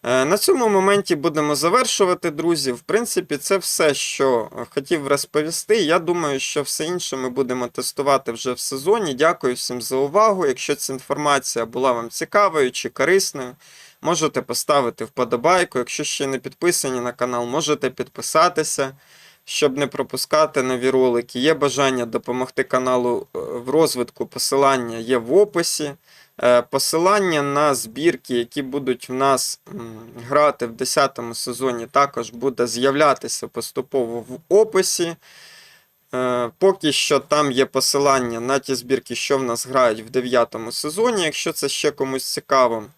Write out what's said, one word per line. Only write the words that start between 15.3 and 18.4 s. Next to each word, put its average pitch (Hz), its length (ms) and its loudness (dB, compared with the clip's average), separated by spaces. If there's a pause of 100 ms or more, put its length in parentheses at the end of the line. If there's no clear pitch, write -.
Якщо 123 260 -6
ще - 220 -4
не 135 120 -4
підписані 135 600 -2
на 123 120 -4
канал, 123 340 -4
можете 143 440 -2
підписатися, 156 1040 -2 (480)